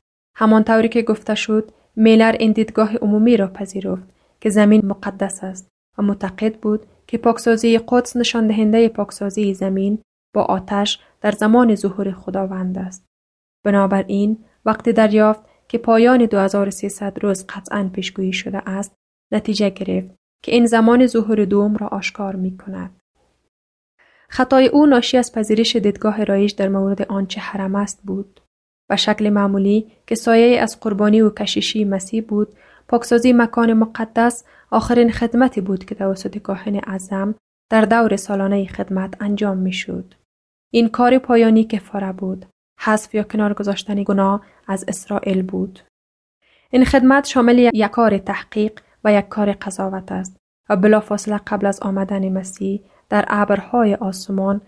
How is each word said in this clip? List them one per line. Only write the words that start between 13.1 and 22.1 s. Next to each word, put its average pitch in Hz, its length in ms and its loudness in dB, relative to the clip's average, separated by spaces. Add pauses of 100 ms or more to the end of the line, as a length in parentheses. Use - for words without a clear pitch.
بنابراین، 202 800 0 (200)
وقتی 220 280 0
دریافت 214 480 2 (260)
که - 100 -6
پایان 233 480 4
دو 214 140 0
هزار 196 280 0
و 196 40 -4
سیصد 202 500 -10
روز 190 260 -4
قطعاً 196 460 -6
پیشگویی 190 400 -6
شده 190 360 -8
است، 196 240 -8 (380)
نتیجه 208 380 -2
گرفت 185 460 -6 (280)
که - 80 -8
این 240 140 4
زمان 233 420 4
ظهور 214 380 0
دوم 202 300 0
را 208 120 -6
آشکار 196 480 -8